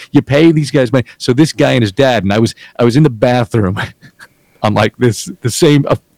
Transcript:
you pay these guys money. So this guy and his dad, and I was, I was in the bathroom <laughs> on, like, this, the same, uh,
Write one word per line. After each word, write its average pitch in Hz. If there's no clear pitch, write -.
you 143
pay 156
these 151
guys 131
money. 127
So -
this 147
guy 135
and 131
his 104
dad, 127
and 98
I 107
was, 113
I 120
was 117
in 151
the 151
bathroom 117
<laughs> -
on, 104
like, 107
this, 123
the 120
same, 147
uh, -